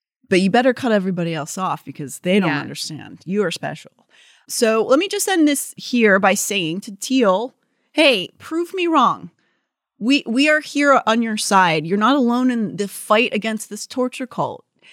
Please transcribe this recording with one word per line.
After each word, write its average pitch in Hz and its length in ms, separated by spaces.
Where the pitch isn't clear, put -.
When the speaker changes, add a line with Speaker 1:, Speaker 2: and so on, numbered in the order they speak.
Speaker 1:
But 185 120
you 190 100
better 247 220
cut 247 200
everybody 180 420
else 156 240
off 175 260
because 143 360
they 185 200
don't 180 100
Speaker 2:
Yeah. 151 100
Speaker 1:
understand. - 640
You 202 180
are 175 80
special. 156 400
So 220 360
let 269 140
me 392 100
just 403 200
end 339 180
this - 300
here 214 420
by 196 160
saying 190 480
to 196 140
Teal, 233 580
"Hey, 277 460
prove 339 360
me 359 120
wrong. 226 440
We, 254 280
we 269 220
are 302 120
here 285 460
on 226 160
your 226 140
side. 180 500
You're 185 120
not 226 180
alone 254 340
in 226 260
the 202 120
fight - 460
against 220 340
this - 180
torture 254 400
cult. 131 380